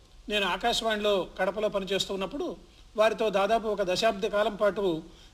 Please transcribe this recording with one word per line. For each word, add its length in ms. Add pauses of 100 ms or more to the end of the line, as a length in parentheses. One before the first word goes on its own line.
(280)
నేను 180
ఆకాశవాణిలో 800 (100)
కడపలో 300
పనిచేస్తూ 460
ఉన్నప్పుడు 420 (400)
వారితో 340
దాదాపు 380
ఒక 140
దశాబ్ద 440
కాలం 300
పాటు 460 (320)